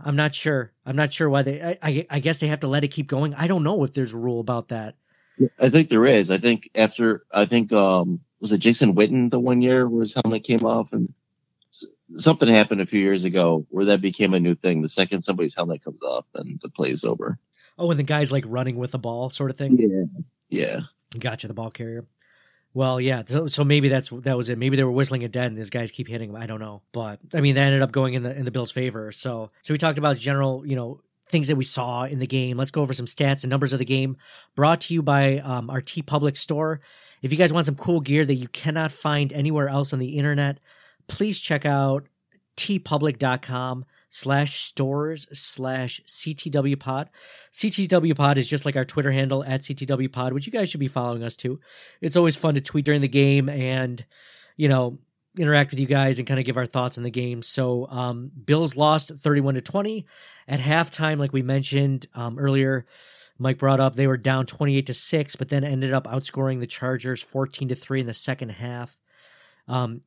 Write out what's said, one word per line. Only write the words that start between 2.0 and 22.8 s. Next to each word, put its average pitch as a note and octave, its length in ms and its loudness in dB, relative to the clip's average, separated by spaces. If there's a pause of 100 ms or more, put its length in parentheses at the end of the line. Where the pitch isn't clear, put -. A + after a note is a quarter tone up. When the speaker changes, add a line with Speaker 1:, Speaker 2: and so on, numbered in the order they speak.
Speaker 1:
I C#3+ 100 -2
guess D#3+ 200 0
they D3+ 80 0
have D3+ 120 -2
to C#3+ 80 -2
let C#3+ 160 0
it C#3+ 40 0
keep C#3 180 -6
going. C#3+ 280 -2
I D3+ 120 -2
don't F3 160 0
know D#3+ 220 0
if C3+ 80 -2
there's B2 200 -4
a A#2 60 -8
rule A#2+ 220 -2
about A#2 280 -4
that. A2 280 -10 (640)
Speaker 2:
I B2+ 120 6
think D3+ 180 6
there A#2 180 6
is. G#2 240 6
I F#2+ 80 2
think A#2 360 0
after, A2 560 2
I G#2 160 4
think, A2+ 260 2
um, F#2 480 4 (200)
was G#2+ 120 -4
it G2+ 60 6
Jason A2+ 360 6
Witten A#2+ 360 4
the B2 100 0
one B2 220 4
year B2+ 260 4
where A#2 140 2
his G#2+ 120 -4
helmet A2+ 300 0
came A#2 200 2
off A2+ 280 0
and - 200 -2 (600)
s-, - 140 -18 (300)
something D#3 320 4
happened G#2+ 320 6
a F#2 60 0
few G#2 140 0
years F#2+ 240 2
ago E2+ 460 2
where G2 160 0
that G2+ 140 6
became F#2+ 340 2
a F2+ 60 4
new E2+ 140 4
thing. E2 280 0
The D#2 60 -2
second F#2 340 -2
somebody's F2+ 320 -2
helmet E2+ 300 -4
comes - 180 -14
off, B1+ 220 -4 (100)
then C#2 280 -10
the - 60 -12
play's - 360 -4
over. A1+ 340 -4 (400)
Speaker 1:
Oh, E3+ 120 0
and D3+ 80 0
the C#3+ 60 0
guy's, D3 280 0
like, C3+ 140 0
running B2 300 -4
with B2 160 -6
the C3 60 -4
ball A#2 320 -6
sort C3+ 200 -4
of C3 60 -8
thing? C#3 220 4
Speaker 2:
Yeah. F#2+ 260 2 (440)
Yeah. A#1+ 320 -2 (380)
Speaker 1:
Gotcha, A#2 300 -6
the G#2+ 60 -10
ball A2+ 160 -8
carrier. A#2 360 -12 (680)
Well, C3 280 0